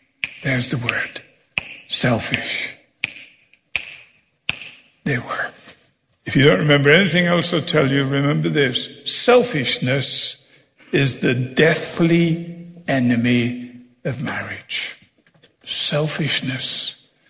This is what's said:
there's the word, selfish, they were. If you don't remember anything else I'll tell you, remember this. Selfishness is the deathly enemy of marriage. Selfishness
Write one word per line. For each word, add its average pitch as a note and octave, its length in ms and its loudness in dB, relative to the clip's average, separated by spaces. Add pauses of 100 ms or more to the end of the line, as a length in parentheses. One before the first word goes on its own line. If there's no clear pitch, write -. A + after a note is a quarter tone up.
(420)
there's B2+ 260 -2
the C3 100 -2
word, - 420 -4 (680)
selfish, - 840 -2 (2250)
they C3 140 0
were. - 320 -8 (760)
If A2+ 100 -6
you C3+ 100 6
don't F3+ 140 6
remember C#3+ 320 4
anything F3 360 4
else F3 260 0
I'll D#3+ 100 2
tell D3+ 280 2
you, C#3 140 2
remember C#3+ 440 0
this. C#3 400 0 (160)
Selfishness C#3+ 1300 0 (540)
is C#3 300 2
the C3+ 140 2
deathly D#3+ 1200 2 (340)
enemy A#2+ 840 2 (340)
of C3 180 -6
marriage. - 720 -8 (720)
Selfishness - 1300 -2 (340)